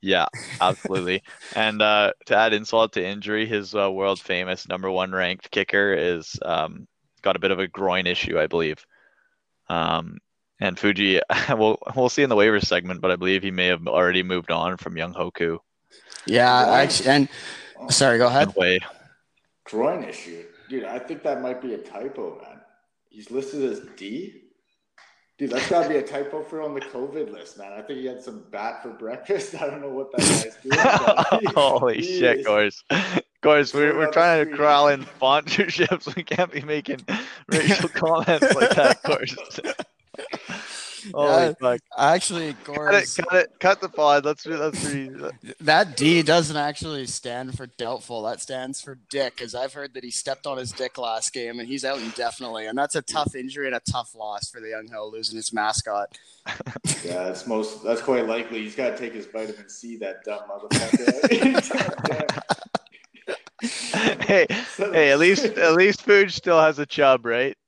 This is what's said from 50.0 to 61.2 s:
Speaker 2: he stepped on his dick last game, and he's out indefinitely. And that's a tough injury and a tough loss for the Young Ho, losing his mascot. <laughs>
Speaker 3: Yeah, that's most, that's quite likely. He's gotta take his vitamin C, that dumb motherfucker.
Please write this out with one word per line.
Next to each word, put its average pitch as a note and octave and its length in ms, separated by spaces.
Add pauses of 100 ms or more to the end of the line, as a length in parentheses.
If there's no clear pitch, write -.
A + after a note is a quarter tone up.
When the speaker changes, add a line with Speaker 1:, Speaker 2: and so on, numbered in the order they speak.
Speaker 2:
he A#2+ 80
stepped - 360
on C#3 100
his B2 160
dick B2+ 240
last A2+ 340
game, A#2+ 280
and A#2 100
he's C3+ 160
out C3+ 140
indefinitely. A2+ 640
And A2 120
that's C#3+ 180
a D3+ 80
tough D3 320
injury C3+ 320
and B2+ 80
a A#2 40 (100)
tough A#2+ 260
loss G#2+ 340
for A#2+ 100
the A2 100
Young A2 200
Ho, G#2+ 180
losing A2 300
his A2+ 160
mascot. G#2+ 640 (280)
<laughs> - 120 (480)
Speaker 3:
Yeah, F2+ 200
that's F#2 220
most, A2 360
that's - 180
quite B2 260
likely. A2+ 360
He's G#2+ 120
gotta B2 220
take A2+ 160
his G#2 140
vitamin G#2+ 420
C, A#2 280
that G2 280
dumb G#2 240
motherfucker. - 1800 (220)